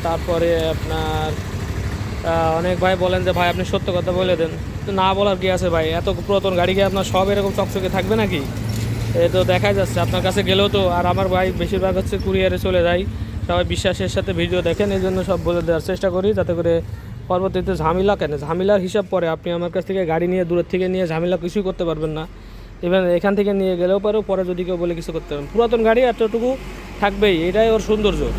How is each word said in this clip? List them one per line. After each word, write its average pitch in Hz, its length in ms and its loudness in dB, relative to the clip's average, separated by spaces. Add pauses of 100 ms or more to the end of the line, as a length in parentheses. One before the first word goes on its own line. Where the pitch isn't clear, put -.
তারপরে 165 640 0
আপনার, 156 640 -2 (960)
আহ, 165 280 2
অনেক 175 220 0
ভাই 185 200 4
বলেন 180 240 2
যে, 185 80 2
"ভাই, 175 180 2
আপনি 180 160 -2
সত্য 196 280 -2
কথা 180 180 0
বলে 185 240 2
দেন।" 160 140 0 (360)
তো 202 60 -4
না 190 220 2
বলার 196 240 2
কি 185 140 0
আছে 180 180 2
ভাই, 160 200 2
এত 165 200 0
পুরাতন 190 460 0
গাড়ি 180 200 2
কি 196 80 4
আপনার 190 200 0
সব 190 260 2
এরকম 202 260 0
চকচকে 196 340 -2
থাকবে 190 260 0
নাকি? 190 240 0 (760)
এ 170 180 4
তো 185 100 2
দেখাই 185 320 2
যাচ্ছে 180 240 0
আপনার 175 220 0
কাছে 185 220 0
গেলেও 190 240 4
তো। 196 220 2
আর 175 160 0
আমার 180 220 2
বাইক 185 300 0
বেশিরভাগ 185 400 0
হচ্ছে 190 200 -2
কুরিয়ারে 185 420 0
চলে 180 240 2
যায়, 175 220 2 (420)
সবাই 180 160 2
বিশ্বাসের 180 440 0
সাথে 190 260 -2
ভিডিও 175 280 0
দেখেন, 170 300 0
এই 190 100 0
জন্য 185 220 0
সব 180 200 0
বলে 175 180 0
দেওয়ার 160 200 0
চেষ্টা 185 280 -2
করি, 185 240 0
যাতে 180 200 0
করে 170 280 0 (460)
পরবর্তীতে 185 480 0
ঝামেলা, 180 400 2
কেন 151 220 -4
ঝামেলার 180 440 2
হিসাব 185 280 -2
পরে। 175 180 0
আপনি 160 240 -4
আমার 175 200 -4
কাছ 180 140 -2
থেকে 190 200 -2
গাড়ি 165 220 0
নিয়ে, 180 180 0
দূরের 175 240 0
থেকে 185 180 0
নিয়ে 185 200 0
ঝামেলা 170 300 0
কিছুই 175 260 -4
করতে 185 220 -4
পারবেন 160 240 -2
না। 156 180 -6 (540)
even 180 200 2 (140)
এখান 196 200 2
থেকে 202 180 2
নিয়ে 190 240 0
গেলেও 180 220 2
পারো, 208 220 0
পরে 190 240 -2
যদি 180 180 -4
কেউ 180 140 -2
বলে 175 180 -2
কিছু 165 160 -8
করতে 156 240 -6
পারেন। 143 180 -8
পুরাতন 226 300 2
গাড়ি 226 180 4
এতটুকু 233 560 0 (420)
থাকবেই, 196 500 2
এটাই 220 200 4
ওর 220 100 4
সৌন্দর্য। 208 460 0 (140)